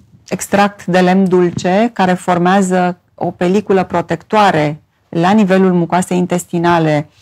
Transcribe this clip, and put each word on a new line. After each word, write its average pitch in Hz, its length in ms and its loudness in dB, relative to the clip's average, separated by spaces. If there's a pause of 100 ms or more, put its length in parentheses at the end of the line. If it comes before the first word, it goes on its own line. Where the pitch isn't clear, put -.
(280)
extract 202 580 -2
de 180 140 2
lemn 185 280 2
dulce 180 640 0
care 185 200 0
formează 180 840 0 (160)
o 170 160 -6
peliculă 190 540 0
protectoare 170 960 -2 (280)
la 175 220 0
nivelul 190 420 2
mucoasei 175 460 -2
intestinale, 170 880 -2 (140)